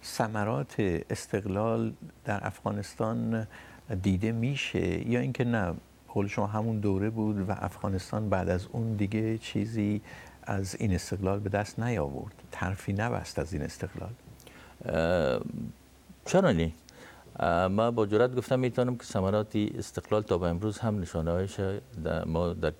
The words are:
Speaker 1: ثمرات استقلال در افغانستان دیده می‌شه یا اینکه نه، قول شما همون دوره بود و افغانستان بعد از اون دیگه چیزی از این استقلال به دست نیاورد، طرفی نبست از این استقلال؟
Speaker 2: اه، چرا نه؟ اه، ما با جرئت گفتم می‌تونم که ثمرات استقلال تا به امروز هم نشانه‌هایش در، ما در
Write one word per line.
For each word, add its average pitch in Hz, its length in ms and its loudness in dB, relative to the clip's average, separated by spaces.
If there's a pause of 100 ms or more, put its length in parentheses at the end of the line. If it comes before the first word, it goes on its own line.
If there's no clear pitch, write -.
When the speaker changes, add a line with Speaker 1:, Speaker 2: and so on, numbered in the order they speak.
Speaker 1:
ثمرات 110 760 -2 (300)
استقلال 107 840 0 (320)
در 101 220 -2
افغانستان 110 1000 -2 (540)
دیده 98 300 2
می‌شه 113 760 0
یا 117 120 2
اینکه 131 240 0
نه، 110 300 2 (340)
قول 101 200 0
شما 101 200 0
همون 107 320 0
دوره 101 300 2
بود 107 400 0
و - 20 0
افغانستان 101 800 -2
بعد 92 200 2
از 92 220 2
اون 113 240 -2
دیگه 107 420 0
چیزی 104 640 0 (420)
از 98 360 -2
این 101 140 2
استقلال 95 460 0
به 104 100 -4
دست 104 300 -2
نیاورد، 95 540 -2 (180)
طرفی 98 420 -4
نبست 104 460 -2
از 82 140 -2
این 78 80 -2
استقلال؟ 90 480 -8 (760)
Speaker 2:
اه، 80 540 2 (880)
چرا 180 260 4
نه؟ 82 200 2 (680)
اه، 85 280 4
ما 110 240 4
با 117 140 4
جرئت 117 300 4
گفتم 127 240 2
می‌تونم 123 380 2
که - 60 -12
ثمرات 104 520 2
استقلال - 680 0
تا 98 160 2
به 87 100 2
امروز 101 320 0
هم 104 200 0
نشانه‌هایش 85 600 0 (440)
در، 82 220 0
ما 85 280 2
در 80 260 0